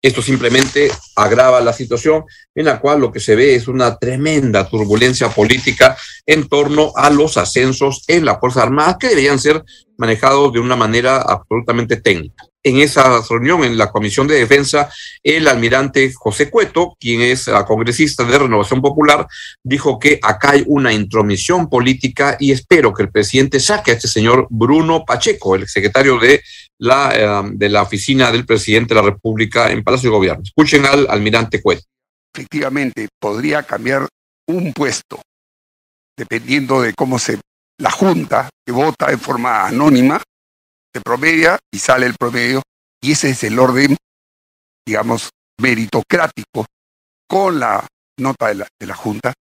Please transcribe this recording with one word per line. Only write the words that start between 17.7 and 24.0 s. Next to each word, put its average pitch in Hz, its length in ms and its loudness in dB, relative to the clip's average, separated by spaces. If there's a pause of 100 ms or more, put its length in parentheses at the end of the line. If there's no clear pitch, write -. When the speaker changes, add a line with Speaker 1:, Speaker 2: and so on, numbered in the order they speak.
Speaker 1:
de 120 140 0
Renovación 123 440 0
Popular, 147 460 2 (360)
dijo 131 340 -2
que 143 240 2
acá 110 300 0
hay 143 160 4
una 139 240 2
intromisión 107 800 0
política 131 680 0
y 139 120 2
espero 127 420 2
que 104 100 -2
el 95 80 -6
presidente 131 480 0
saque 208 320 -2
a - 40 4
este 113 120 -8